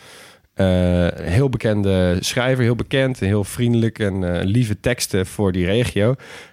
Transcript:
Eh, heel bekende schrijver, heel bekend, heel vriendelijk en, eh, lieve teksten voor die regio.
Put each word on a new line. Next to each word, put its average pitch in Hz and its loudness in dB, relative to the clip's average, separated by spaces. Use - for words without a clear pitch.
Eh, 90 2
heel 90 0
bekende 98 0
schrijver, 127 0
heel 117 2
bekend, 131 -2
heel 101 0
vriendelijk 117 0
en, 92 -2
eh, 90 -2
lieve 107 0
teksten 104 -2
voor 98 -2
die 90 0
regio. 110 0